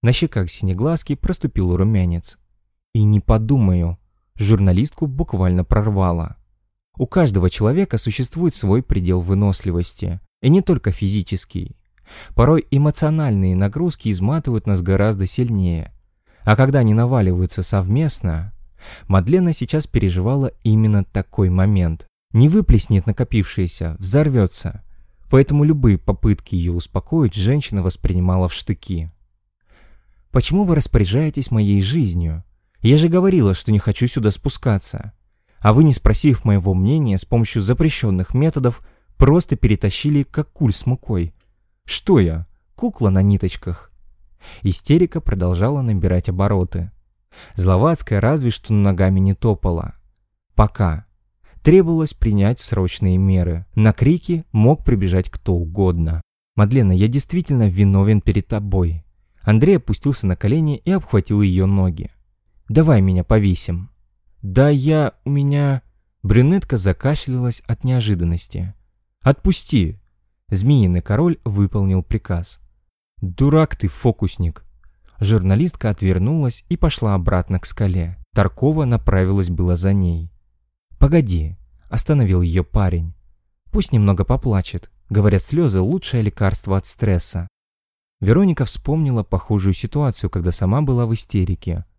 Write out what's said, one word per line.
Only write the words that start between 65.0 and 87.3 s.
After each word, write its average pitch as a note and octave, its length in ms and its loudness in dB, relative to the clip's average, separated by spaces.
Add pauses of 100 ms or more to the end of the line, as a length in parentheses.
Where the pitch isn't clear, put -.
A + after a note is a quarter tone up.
у C3 60 -8
меня..." C#3+ 540 0 (400)
Брюнетка B2+ 540 2
закашлялась B2 880 -2
от - 160 -4
неожиданности. F#2 920 -2 (480)
"Отпусти!" C3+ 800 0 (500)
Змеиный G2+ 520 2
король D3+ 440 0
выполнил G2 580 0
приказ. - 560 -6 (640)
"Дурак C#3+ 540 0
ты, G2+ 120 -4
фокусник!" - 800 -4 (560)
Журналистка G#2+ 720 0
отвернулась G#2 760 -2
и F3 100 -4
пошла A2 360 0
обратно F2+ 460 -2
к - 80 -10
скале. F2+ 500 -4 (160)
Таркова C3+ 520 0
направилась F#2+ 640 0
было F2+ 240 0
за F#2+ 180 0
ней. E2+ 380 -2 (640)
"Погоди", G2 600 2 (320)
остановил A2+ 520 2
ее F2 220 0
парень. E2+ 500 -2 (580)
"Пусть - 200 -2
немного G2+ 320 2
поплачет. G#2 640 -2 (200)
Говорят, G2 340 2
слезы – C#3 360 0
лучшее A#2+ 440 -2
лекарство G2 520 -4
от F#2+ 120 -4
стресса". F2+ 600 -4 (720)